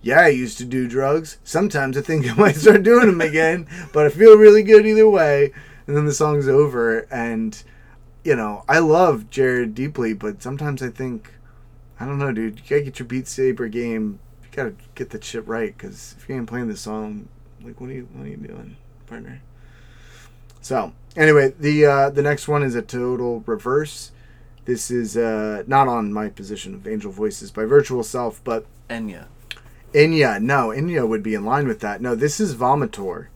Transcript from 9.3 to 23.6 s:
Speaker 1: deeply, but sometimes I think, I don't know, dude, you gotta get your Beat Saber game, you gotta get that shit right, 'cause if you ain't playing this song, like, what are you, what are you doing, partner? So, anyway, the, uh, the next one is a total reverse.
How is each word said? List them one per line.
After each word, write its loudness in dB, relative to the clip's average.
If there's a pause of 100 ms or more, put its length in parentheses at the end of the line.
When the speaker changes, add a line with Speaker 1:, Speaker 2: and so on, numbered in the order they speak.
Speaker 1:
deeply, -6
but -10
sometimes -8
I -8
think, -12 (680)
I -12
don't -8
know, -4
dude, -8
you -20
gotta 0
get -14
your -14
Beat -8
Saber -4
game, -8 (240)
you -20
gotta -10 (200)
get -12
that -16
shit -12
right, -8
'cause -20
if -20
you -10
ain't -10
playing -8
this -12
song, -12 (340)
like, -20
what -16
are -14
you, -16
what -18
are -16
you -16
doing, -20 (300)
partner? -20 (1200)
So, -8 (240)
anyway, 4
the, 2
uh, 2
the -2
next -4
one -2
is -4
a -6
total -6
reverse. -6 (520)